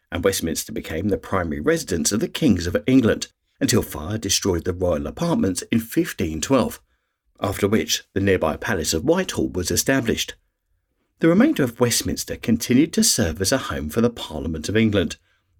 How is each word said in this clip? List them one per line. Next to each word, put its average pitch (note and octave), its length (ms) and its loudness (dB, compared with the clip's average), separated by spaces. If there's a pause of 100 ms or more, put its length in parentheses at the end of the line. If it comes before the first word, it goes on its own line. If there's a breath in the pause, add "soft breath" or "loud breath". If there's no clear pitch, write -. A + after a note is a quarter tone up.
(120)
and E2+ 100 -4
Westminster - 500 0
became E2+ 360 -6
the F#2+ 100 0
primary E2+ 400 -4
residence F#2+ 540 0
of G#2+ 80 0
the F3 80 -2
Kings G2+ 360 2
of F2 120 -4 (100)
England B2+ 400 4 (340)
until B2 220 2
fire D#2+ 340 -8
destroyed G2 480 0
the F#2 80 -2
royal F2 360 0
apartments D3 540 0 (100)
in A#2 80 2
fifteen F2+ 600 -4
twelve, G#2+ 400 0 (600)
after G2 260 -2
which G2+ 380 0 (100)
the F#2+ 60 0
nearby F2 360 2
Palace - 380 -2
of E2 100 -2
Whitehall E3 440 0
was F2+ 240 -4
established. - 640 0 (800)
The - 80 2
remainder G3 380 4
of A#2 160 -4
Westminster - 560 0
continued B2 560 2
to A3 100 2
serve - 400 0
as F#2 80 0
a C3+ 80 2
home D2+ 320 -6
for A#2 100 -2
the A#2 100 4
Parliament D#2 580 -8
of G2 80 -2
England, G#2+ 400 2 (440)